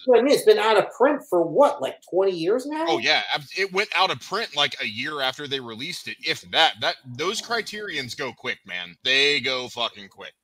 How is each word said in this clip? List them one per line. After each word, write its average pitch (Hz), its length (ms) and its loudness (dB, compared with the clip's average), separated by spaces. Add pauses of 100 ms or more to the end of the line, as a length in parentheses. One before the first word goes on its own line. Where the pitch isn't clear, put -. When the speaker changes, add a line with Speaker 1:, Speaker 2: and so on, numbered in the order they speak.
Speaker 1:
what 247 120 8
I 233 40 4
mean, 285 120 4
it's - 120 2
been 214 120 8
out 214 200 4
of - 140 2
print 277 360 2
for 175 180 4
what, 185 360 4
like, - 140 -6 (140)
twenty 190 220 2
years 185 320 0
now? 311 240 -6
Speaker 2:
Oh, - 100 2
yeah. 131 220 2 (140)
Ab-, 151 80 -4 (120)
it 190 160 -4
went 196 240 -2
out 180 160 2
of 143 100 -6
print, 202 360 -8
like, 143 240 0
a 131 60 -4
year 131 340 -6
after 131 260 -4
they 135 140 -6
released 120 480 -10
it, 107 140 -10
if 156 180 -4 (120)
that. 151 280 4
That, 160 240 -2
those 151 380 -6
Criterions 208 720 -8
go 131 180 -6
quick, 113 320 -8
man. 90 400 -10
They 139 360 4
go 127 280 -4
fucking 107 400 -8
quick. - 240 -16 (120)